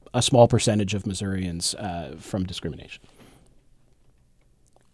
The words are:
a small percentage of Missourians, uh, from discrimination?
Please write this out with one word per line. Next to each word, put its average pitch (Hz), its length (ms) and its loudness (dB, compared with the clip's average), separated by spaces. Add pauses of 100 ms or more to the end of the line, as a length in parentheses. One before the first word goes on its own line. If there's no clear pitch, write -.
(140)
a 123 80 0
small 120 260 8
percentage 107 460 2
of 101 120 -4
Missourians, 92 680 -4
uh, 85 420 -10
from 95 280 -4
discrimination? - 580 -10 (1900)